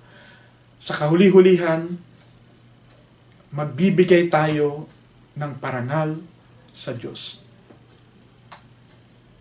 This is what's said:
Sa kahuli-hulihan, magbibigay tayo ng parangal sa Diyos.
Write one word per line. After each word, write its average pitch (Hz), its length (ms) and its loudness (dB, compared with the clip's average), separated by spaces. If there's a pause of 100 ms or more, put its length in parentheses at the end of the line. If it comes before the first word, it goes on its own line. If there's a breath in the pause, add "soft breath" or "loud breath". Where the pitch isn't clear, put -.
(760 soft breath)
Sa - 160 -12
kahuli-hulihan, 175 1040 4 (1500)
magbibigay 170 800 2
tayo 151 560 -2 (520)
ng 143 200 -10
parangal 147 640 -6 (560)
sa - 160 -12
Diyos. - 480 -14 (2000)